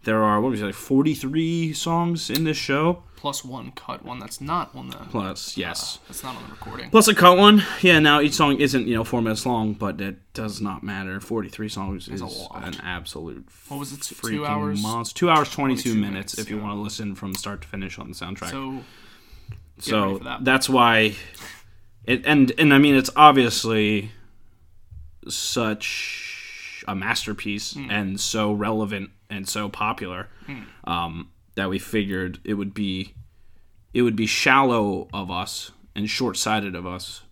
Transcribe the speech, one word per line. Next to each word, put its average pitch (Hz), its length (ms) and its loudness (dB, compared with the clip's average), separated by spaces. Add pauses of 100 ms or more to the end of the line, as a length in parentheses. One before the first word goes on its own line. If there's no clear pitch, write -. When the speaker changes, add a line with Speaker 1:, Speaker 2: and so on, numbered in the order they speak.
Speaker 1:
There 110 200 2
are, 107 160 4
what 127 120 2
was 107 100 -2
it, 104 60 -4
like, 98 80 -6
forty-three 156 960 0
songs 170 560 -2
in 165 160 -2
this 156 140 0
show? 160 460 0 (120)
Speaker 2:
Plus - 260 -8
one 127 300 -14
cut - 320 -12
one 123 140 -12
that's 110 200 -14
not 151 360 -6
on 127 160 -14
the - 80 -14
Speaker 1:
Plus, - 580 -8
yes. - 400 -6
Speaker 2:
uh, - 120 -20
that's - 140 -12
not 131 140 -10
on - 80 -14
the - 60 -16
recording. - 400 -12
Speaker 1:
Plus 214 180 8
a 214 60 4
cut 180 240 8
one. 208 240 10 (180)
Yeah, 175 200 8
now 147 200 6
each 147 140 2
song 143 260 2
isn't, 135 260 2
you 117 80 0
know, 113 80 0
four 117 200 -2
minutes 110 240 -2
long, 110 260 0
but 98 300 -6
it 98 160 -10 (160)
does 107 260 -8
not 101 220 -6
matter. 98 380 -8
Forty-three 107 500 -6
songs 95 380 -8
Speaker 2:
Is - 80 -10
Speaker 1:
is 95 40 -8
Speaker 2:
a 87 60 -8
lot. - 400 -12
Speaker 1:
an 85 160 -10
absolute 85 680 -10 (200)
Speaker 2:
What 139 120 -10
was 131 140 -12
it, - 80 -14
two - 120 -10
Speaker 1:
freaking 147 320 -6
Speaker 2:
hours? 147 360 -2
Speaker 1:
monster. 113 360 -4
Two 175 120 2
hours, 151 200 4
twenty-two 135 340 0
Speaker 2:
Twenty-two 117 100 0
Speaker 1:
minutes 101 180 0 (240)
Speaker 2:
minutes, - 20 -8
Speaker 1:
if 107 120 -8
you 104 80 -6
Speaker 2:
yeah. 104 60 -8
Speaker 1:
wanna 104 180 -6
listen 104 320 -8
from 95 200 -8
start 101 280 -8
to - 60 -18
finish 95 300 -10
on - 120 -12
the 90 40 -14
soundtrack. 87 360 -10
Speaker 2:
So, 135 220 -8 (1040)
get - 100 -18
Speaker 1:
So, 110 180 2
Speaker 2:
ready 98 140 -2
for 120 60 -12
that. 127 200 -8
Speaker 1:
that's 131 240 4
why 113 460 6 (880)
it, 127 220 0
and, 139 320 6
and 151 160 8
I 139 40 10
mean, 143 160 8
it's 131 220 4
obviously 110 960 6 (1160)
such - 1600 -6
a 101 80 -6
masterpiece 104 800 -4
Speaker 2:
Mm. 139 160 -10
Speaker 1:
and 98 300 -2
so 107 320 0
relevant 104 580 -2 (200)
and 98 180 -8
so 104 200 -4
popular, 101 600 -6 (180)
Speaker 2:
Mm. 127 180 -14 (200)
Speaker 1:
um, 85 440 -6 (260)
that 98 160 -2
we 95 80 -4
figured 95 640 -4
it 107 100 -4
would 101 200 -6
be, 95 400 -6 (800)
it 120 80 4
would 113 140 2
be 110 100 0
shallow 120 840 4
of 95 180 -8
us - 400 -8 (240)
and 104 160 -4
short-sighted 104 640 -2
of 90 120 -8
us - 460 -12